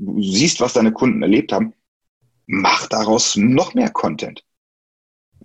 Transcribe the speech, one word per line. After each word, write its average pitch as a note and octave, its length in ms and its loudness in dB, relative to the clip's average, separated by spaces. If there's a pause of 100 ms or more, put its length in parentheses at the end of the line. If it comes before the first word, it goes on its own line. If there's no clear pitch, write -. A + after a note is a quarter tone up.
du G2 200 -4
siehst, G2+ 380 0
was B2 140 0
deine A2 180 4
Kunden A2 300 0
erlebt G2 320 2
haben. A2 200 -2 (720)
Mach F#2+ 400 0
daraus A2 480 0
noch B2+ 400 2
mehr A#3+ 160 0
Content. - 520 -6 (1000)